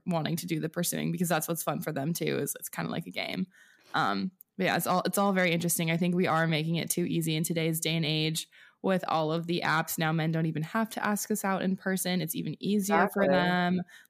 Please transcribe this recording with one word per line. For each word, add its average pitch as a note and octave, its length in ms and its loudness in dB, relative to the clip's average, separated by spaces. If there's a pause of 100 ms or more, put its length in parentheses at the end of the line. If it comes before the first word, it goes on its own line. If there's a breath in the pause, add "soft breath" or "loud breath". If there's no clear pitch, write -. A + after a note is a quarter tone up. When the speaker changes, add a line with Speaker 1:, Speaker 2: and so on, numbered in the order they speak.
Speaker 1:
wanting E3 300 0
to F3 100 -8
do E3 140 -2
the D#3 80 -2
pursuing D#3+ 420 -2
because E3+ 180 0
that's D#3+ 200 2
what's E3 160 -4
fun D3+ 160 -2
for D#3 100 -6
them D#3 220 -2
too, D3 260 -2
is - 220 -2
it's - 80 -14
kinda - 220 -6
like - 160 -6
a F3+ 40 -10
game. - 380 -4 (460 loud breath)
Um, G2+ 360 0 (260)
but F#3+ 100 -2
yeah, A2 100 2
it's F3 100 -2
all, F3 200 2
it's F#3 120 0
all G3+ 140 4
very F#3 180 4
interesting. E3 400 0
I E3+ 60 2
think F3 180 2
we F3 140 2
are D#3+ 180 4
making D#3+ 300 0
it - 120 -2
too F3 160 0
easy D#3+ 300 0
in D#3 80 0
today's E3 380 0
day E3 160 2
and E3 100 0
age D#3 420 0 (320 loud breath)
with F#3+ 280 0
all D#3 240 0
of E3+ 160 -2
the F3 180 0
apps. D#3+ 320 0
Now D#3+ 140 2
men D#3+ 180 2
don't D#3+ 160 2
even D#3 160 -2
have A3 280 -2
to - 140 -6
ask G#3 280 -2
us G#3 120 -2
out F#3+ 180 0
in F#3+ 120 0
person. F#3 480 -2
It's D#3+ 140 -4
even E3 260 -4
easier G3 500 2
for G3 120 2
Speaker 2:
Exactly. F#3+ 40 4
Speaker 1:
them. F3+ 540 2 (280 loud breath)